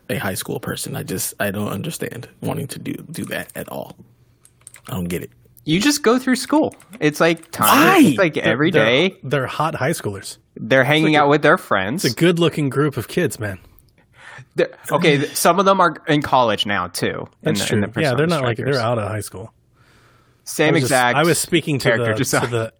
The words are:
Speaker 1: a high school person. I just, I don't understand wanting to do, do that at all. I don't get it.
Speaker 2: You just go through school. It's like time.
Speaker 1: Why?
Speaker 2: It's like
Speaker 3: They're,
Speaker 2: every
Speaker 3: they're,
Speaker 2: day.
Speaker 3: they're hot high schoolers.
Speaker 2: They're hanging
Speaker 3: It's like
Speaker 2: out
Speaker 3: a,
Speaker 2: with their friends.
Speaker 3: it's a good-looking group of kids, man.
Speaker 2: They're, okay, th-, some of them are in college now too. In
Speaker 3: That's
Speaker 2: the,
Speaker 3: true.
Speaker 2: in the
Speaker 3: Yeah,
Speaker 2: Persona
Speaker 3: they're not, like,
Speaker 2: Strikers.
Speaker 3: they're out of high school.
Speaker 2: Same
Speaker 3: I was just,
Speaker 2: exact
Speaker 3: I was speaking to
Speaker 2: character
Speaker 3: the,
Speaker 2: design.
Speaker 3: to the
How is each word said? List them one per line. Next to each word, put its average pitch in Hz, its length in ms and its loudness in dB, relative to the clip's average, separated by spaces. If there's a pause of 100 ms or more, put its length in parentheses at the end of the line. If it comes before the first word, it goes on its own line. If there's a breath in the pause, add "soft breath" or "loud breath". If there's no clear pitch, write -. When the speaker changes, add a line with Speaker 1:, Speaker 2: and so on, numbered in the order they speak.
Speaker 1:
a 101 80 -4
high 98 180 -4
school - 240 -8
person. - 380 -8
I 110 60 -8
just, - 360 -8
I 104 120 -2
don't 104 180 -6
understand - 640 -10 (100)
wanting - 280 -6
to - 100 -12
do, - 160 -10 (160)
do - 160 -10
that - 280 -8
at - 140 -10
all. - 260 -12 (920)
I - 40 -12
don't 92 120 -4
get 87 180 -4
it. - 80 -12 (360)
Speaker 2:
You 156 140 0
just 285 220 0
go 247 160 4
through 254 180 0
school. - 380 0 (240)
It's 151 220 0
like 165 300 2
time. - 180 -2
Speaker 1:
Why? 320 300 6 (100)
Speaker 2:
It's 208 100 2
like 170 160 2
Speaker 3:
They're, - 100 -2
Speaker 2:
every 143 260 2
Speaker 3:
they're, 135 140 2
Speaker 2:
day. 147 380 2
Speaker 3:
they're 135 240 -2
hot 156 280 -4
high 131 180 -2
schoolers. - 460 -8 (180)
Speaker 2:
They're 127 280 2
hanging 151 240 2
Speaker 3:
It's 156 60 4
like 147 80 4
Speaker 2:
out 143 40 4
Speaker 3:
a, 143 40 4
Speaker 2:
with 147 120 4
their 151 160 6
friends. 104 480 -2
Speaker 3:
it's 120 80 0
a - 20 -14
good-looking 165 540 2
group 143 260 -2
of 110 120 -4
kids, 170 300 -2
man. 101 200 -8 (1000 loud breath)
Speaker 2:
They're, - 180 0 (160)
okay, 151 280 4
th-, 147 180 -4
some 175 220 2
of 196 80 2
them 196 140 4
are 170 140 2 (140)
in 147 140 2
college 120 420 2
now 98 240 -2
too. - 180 -4 (360)
In 156 120 0
Speaker 3:
That's - 60 -2
Speaker 2:
the, - 60 -4
Speaker 3:
true. - 100 0
Speaker 2:
in 107 60 2
the 101 40 -2 (140)
Speaker 3:
Yeah, 143 120 2
Speaker 2:
Persona 120 40 -2
Speaker 3:
they're 151 100 2
not, 160 180 0
like, 117 120 -2
Speaker 2:
Strikers. 131 200 -2
Speaker 3:
they're 117 80 0
out 117 140 0
of 101 100 -4
high 107 120 -6
school. 98 320 -14 (920 soft breath)
Speaker 2:
Same 151 240 0
Speaker 3:
I 143 40 4
was 160 100 2
just, 120 100 0
Speaker 2:
exact 127 260 4
Speaker 3:
I 147 40 4
was 165 160 2
speaking 151 400 -2
to 127 100 -2
Speaker 2:
character 117 240 2
Speaker 3:
the, 110 60 -2
Speaker 2:
design. - 240 0
Speaker 3:
to 131 60 -4
the 113 320 -4